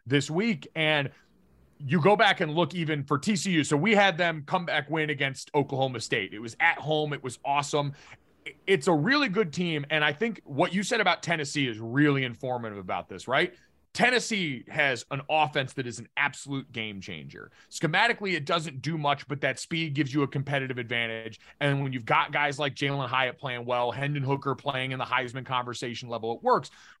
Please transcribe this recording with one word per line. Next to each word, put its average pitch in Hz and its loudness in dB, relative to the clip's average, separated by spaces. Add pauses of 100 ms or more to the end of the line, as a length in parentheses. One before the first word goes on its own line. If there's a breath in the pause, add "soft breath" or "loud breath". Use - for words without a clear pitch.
this 139 2
week. 185 0
And 156 2 (720 soft breath)
you 151 2
go 196 8
back 190 4
and 151 -2
look 170 2
even 156 -2
for 147 2
T 190 2
C 190 -2
U. 160 4
So 147 2
we 202 4
had 196 6
them 165 0
come 180 -2
back 151 -2
win 156 0
against 139 -4
Oklahoma 135 0
State. 104 -2
It 104 -10
was 113 -12
at 165 4
home. 151 0
It 131 -10
was 127 -8
awesome. 143 0 (760 loud breath)
It's 190 4
a 185 6
really 247 4
good 180 0
team. 160 -2
And 156 2
I 151 4
think 220 -2
what 151 -2
you 202 0
said 233 0
about 180 2
Tennessee 147 0
is 110 -4
really 135 4
informative 117 -6
about 92 -6
this, 92 -12
right? 156 2 (420 soft breath)
Tennessee 202 0
has 139 0
an 139 -4
offense 147 2
that 131 -6
is 117 -10
an 117 -16
absolute 139 -4
game 107 -8
changer. 80 -14 (220 soft breath)
Schematically, 196 0
it 156 -2
doesn't 160 -2
do 160 -4
much, 143 0
but 143 -6
that 135 0
speed 165 -4
gives 135 0
you 147 4
a 139 0
competitive 135 -2
advantage. 113 -4 (220 loud breath)
And 139 2
when 139 -2
you've 123 -6
got 151 4
guys 143 0
like 143 -2
Jalen 139 -2
Hyatt 127 0
playing 123 -6
well, 123 0
Hendon 143 -2
Hooker 139 0
playing 131 -4
in 131 -6
the 120 -4
Heisman 123 -2
conversation 123 -6
level, 113 -4
it - -10
works. 220 2 (280 loud breath)